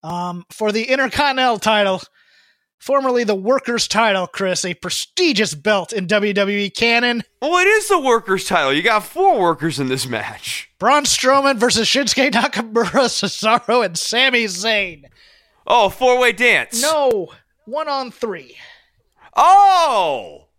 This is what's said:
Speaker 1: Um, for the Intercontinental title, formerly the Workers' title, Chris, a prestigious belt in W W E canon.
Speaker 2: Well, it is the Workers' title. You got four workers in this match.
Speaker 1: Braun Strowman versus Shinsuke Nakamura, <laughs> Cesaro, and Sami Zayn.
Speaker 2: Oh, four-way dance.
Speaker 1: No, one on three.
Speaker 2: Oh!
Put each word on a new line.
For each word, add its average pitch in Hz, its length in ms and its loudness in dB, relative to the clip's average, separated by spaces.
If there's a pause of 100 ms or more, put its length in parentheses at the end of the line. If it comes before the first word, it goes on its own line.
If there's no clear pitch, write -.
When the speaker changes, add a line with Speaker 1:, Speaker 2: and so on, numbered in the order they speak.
Speaker 1:
Um, 175 480 -10
for 214 200 -4
the 226 140 -2
Intercontinental 262 720 0
title, 202 420 0 (760)
formerly 262 440 0
the 214 120 0
Workers' 240 520 -2
title, 202 400 0
Chris, 185 380 -4
a 175 80 -4
prestigious 202 800 -2
belt 180 400 -2
in 190 140 -6
W 208 260 0
W 202 240 0
E 202 120 -4
canon. 233 540 0 (180)
Speaker 2:
Well, 320 160 0
it 359 100 4
is 427 200 2
the 381 120 2
Workers' 226 460 0
title. 147 280 0
You 151 100 0
got 214 200 2
four 359 360 2
workers 160 400 -2
in 139 80 -2
this 131 200 -4
match. - 680 -8
Speaker 1:
Braun 277 280 2
Strowman 277 500 2
versus 226 320 0
Shinsuke 269 440 0
Nakamura, 226 520 -2
<laughs> 165 100 -4 (140)
Cesaro, 220 760 0
and 170 140 -4
Sami 247 460 0
Zayn. 185 640 -4 (600)
Speaker 2:
Oh, 220 240 4
four-way 247 440 2
dance. 226 480 0
Speaker 1:
No, 269 480 0 (360)
one 294 220 -8
on 269 240 -6
three. 165 460 -10 (800)
Speaker 2:
Oh! 294 1120 2 (120)